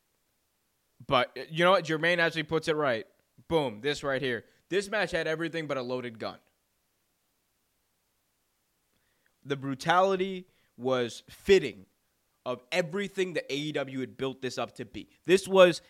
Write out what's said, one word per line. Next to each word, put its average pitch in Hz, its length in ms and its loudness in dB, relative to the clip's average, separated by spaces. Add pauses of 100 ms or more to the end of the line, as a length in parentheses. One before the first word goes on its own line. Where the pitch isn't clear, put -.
(1080)
But, 127 320 0
uh, 131 100 -10
you 160 160 0
know 180 60 6
what? 185 140 4
Jermaine 160 340 0
actually 160 240 0
puts 156 260 -4
it 156 80 0
right. 127 300 0 (420)
Boom, 135 320 -2
this 139 220 -4
right 135 180 -2
here. 123 240 -4 (240)
This 196 220 -2
match 202 200 -2
had 165 160 -2
everything 160 400 -4
but 139 120 -4
a 127 40 -4
loaded 123 360 -8
gun. 98 200 -10 (3000)
The 139 140 -6
brutality 180 920 0 (300)
was 123 540 -2
fitting 131 560 4 (600)
of 123 240 -6
everything 185 640 -2
that 151 180 -4
A 139 60 -4
E 151 160 -4
W 135 280 -4
had 113 180 -8
built 131 240 -6
this 127 160 -6
up 120 180 -6
to 123 80 -10
be. - 240 -16 (160)
This 185 240 4
was, 185 420 8